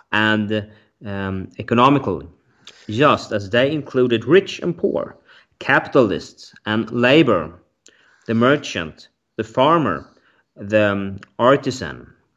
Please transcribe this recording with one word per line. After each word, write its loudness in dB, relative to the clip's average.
and, 0
um, -8
economically, 0
just 0
as -6
they 2
included -2
rich 2
and -6
poor, -4
capitalists 0
and -2
labor, 2
the -4
merchant, -2
the -6
farmer, 0
the, 0
um, -6
artisan, 0